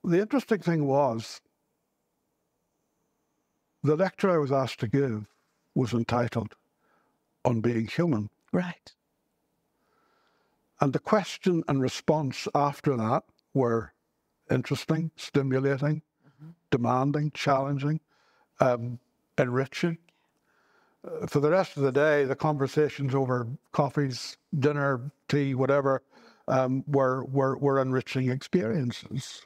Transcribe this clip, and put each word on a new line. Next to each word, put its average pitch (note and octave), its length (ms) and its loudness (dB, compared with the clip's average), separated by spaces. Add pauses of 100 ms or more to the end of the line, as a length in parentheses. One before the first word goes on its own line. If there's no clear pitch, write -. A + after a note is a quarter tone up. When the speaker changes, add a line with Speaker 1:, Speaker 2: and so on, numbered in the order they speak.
Speaker 1:
the F3+ 160 2
interesting A3 420 -2
thing D#3+ 260 0
was, C3+ 540 0 (2500)
the D3 120 4
lecture F#3 360 0
I E3 80 4
was C#3 120 0
asked C3+ 280 -2
to A#2 80 -4
give A2+ 400 0 (480)
was A#2+ 180 0
entitled A#2 640 -2 (920)
On A#2 160 2
Being A2+ 240 0
Human. A2 460 -2 (200)
Speaker 2:
Right. F3+ 400 -6 (1900)
Speaker 1:
And C#3+ 100 2
the C3 80 -4
question F3+ 680 0
and C3+ 160 0
response D3 720 -2
after C#3+ 420 0
that A2+ 260 0 (300)
were A#2 400 0 (560)
interesting, D#3 680 -2
stimulating, C#3 840 0 (240)
Speaker 2:
Mm-hmm. D3+ 240 -20 (220)
Speaker 1:
demanding, C#3 600 0
challenging, C#3+ 680 0 (600)
um, A#2+ 380 2 (400)
enriching. C3+ 600 -2 (1040)
Uh, - 240 -10
for - 120 0
the D3 120 2
rest F3+ 260 0
of C#3+ 60 0
the C3+ 80 2
day, D3 340 4
the C3 100 -2
conversations C#3 760 0
over B2+ 340 0 (240)
coffees, C#3 680 -2 (220)
dinner, C#3 520 0 (180)
tea, C#3 260 0
whatever, C3+ 460 2 (460)
um, C3 400 2
were, C3+ 380 2
were, C3+ 320 0
were C#3 240 2
enriching C3 480 0
experiences. C#3+ 1160 -4